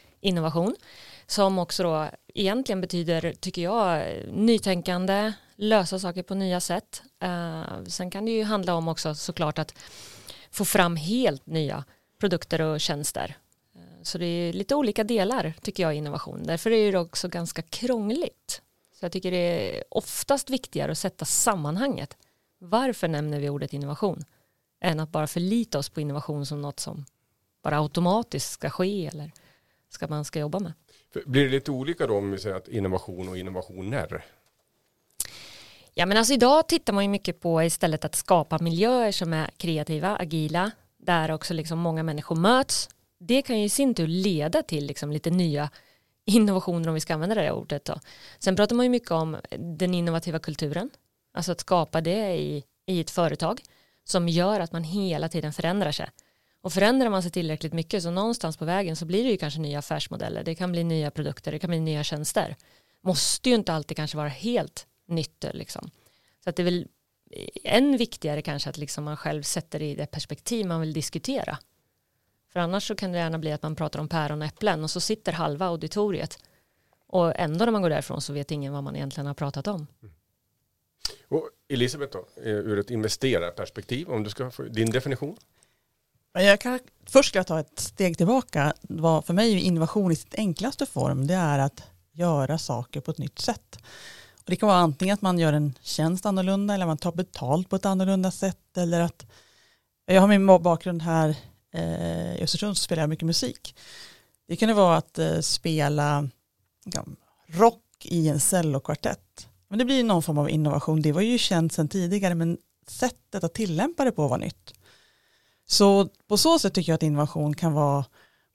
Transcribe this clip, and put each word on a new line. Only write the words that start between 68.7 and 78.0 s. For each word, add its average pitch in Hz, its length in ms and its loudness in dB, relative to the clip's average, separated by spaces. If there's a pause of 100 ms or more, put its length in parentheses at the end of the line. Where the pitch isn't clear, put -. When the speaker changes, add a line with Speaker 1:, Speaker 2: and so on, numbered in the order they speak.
Speaker 1:
liksom 147 260 -8
man 151 140 -8
själv 151 260 -6
sätter - 360 -6
det 151 60 -4
i 147 100 -6
det 147 100 -6
perspektiv 196 600 -6
man 165 160 -2
vill 156 120 -4
diskutera. - 640 -4 (960)
För 180 60 -2
annars 175 280 -2
så 214 80 -4
kan 190 160 -6
det 175 60 -2
gärna 165 220 -2
bli 156 120 -4
att 151 120 -6
man 156 120 -6
pratar 151 240 -4
om 151 80 -6
päron 151 340 -4
och 151 60 -6
äpplen 160 360 -2
och 156 80 -4
så - 80 -4
sitter 214 320 -2
halva 160 340 -2
auditoriet. 175 760 -2 (680)
Och 170 320 2
ändå 165 260 2
när 233 60 4
man 208 100 2
går 175 80 2
därifrån 147 320 -2